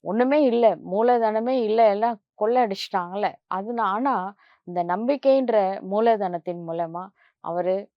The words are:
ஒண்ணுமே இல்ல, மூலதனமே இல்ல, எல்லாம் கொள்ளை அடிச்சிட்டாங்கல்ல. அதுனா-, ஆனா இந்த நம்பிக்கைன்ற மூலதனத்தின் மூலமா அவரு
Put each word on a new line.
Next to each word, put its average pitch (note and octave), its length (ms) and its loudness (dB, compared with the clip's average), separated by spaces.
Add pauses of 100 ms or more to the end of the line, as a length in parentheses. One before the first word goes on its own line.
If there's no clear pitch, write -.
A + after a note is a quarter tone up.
ஒண்ணுமே B3 380 2
இல்ல, A#3+ 220 4 (200)
மூலதனமே A3+ 760 0
இல்ல, A3 260 0
எல்லாம் G#3+ 300 0 (160)
கொள்ளை A#3 260 0
அடிச்சிட்டாங்கல்ல. G3 680 -4 (220)
அதுனா-, G#3 400 -4
ஆனா B3 240 0 (540)
இந்த F3 140 -4
நம்பிக்கைன்ற A#3+ 760 0 (280)
மூலதனத்தின் F#3+ 800 0
மூலமா E3 400 -6 (400)
அவரு F3 300 -2 (220)